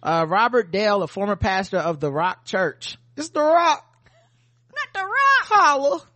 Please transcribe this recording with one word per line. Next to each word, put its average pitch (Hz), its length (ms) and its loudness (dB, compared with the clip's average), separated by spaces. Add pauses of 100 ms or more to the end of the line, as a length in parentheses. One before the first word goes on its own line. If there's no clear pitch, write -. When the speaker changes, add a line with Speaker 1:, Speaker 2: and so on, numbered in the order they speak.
Speaker 1:
Uh, 165 260 0
Robert 220 440 0
Dale, 202 320 0
a 160 40 -6
former 202 280 -4
pastor 190 420 -2
of 160 220 -2
the 147 120 -2
Rock 165 340 -4
Church. - 520 -4 (180)
It's 311 140 -10
the 302 120 -2
Rock. 320 440 2 (880)
Speaker 2:
Not 554 200 -10
the 381 140 -6
Rock. 415 60 -8 (300)
Speaker 1:
Holla. 294 580 2 (140)